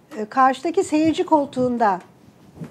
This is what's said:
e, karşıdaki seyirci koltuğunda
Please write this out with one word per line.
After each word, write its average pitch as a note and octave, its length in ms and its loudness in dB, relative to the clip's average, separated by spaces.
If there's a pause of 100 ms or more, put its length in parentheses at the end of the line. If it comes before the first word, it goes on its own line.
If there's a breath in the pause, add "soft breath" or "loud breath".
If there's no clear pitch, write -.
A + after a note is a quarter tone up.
(180)
e, G#3+ 80 -6
karşıdaki C4+ 580 0
seyirci D#4 420 0
koltuğunda B3+ 720 0 (720)